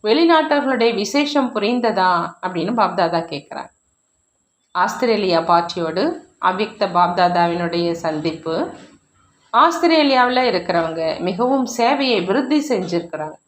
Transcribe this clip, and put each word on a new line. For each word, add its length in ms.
வெளிநாட்டவர்களுடைய 880
விசேஷம் 520
புரிந்ததா 580
அப்படின்னு 340
பாப்தாதா 420
கேட்குறாங்க. 400
ஆஸ்திரேலியா 640
பார்ட்டியோடு 540
அவ்யக்த 460
பாப்தாதாவினுடைய 960
சந்திப்பு. 520
ஆஸ்திரேலியாவுல 880
இருக்கிறவங்க 520
மிகவும் 380
சேவையை 500
விருத்தி 340
செஞ்சிருக்கிறாங்க. 680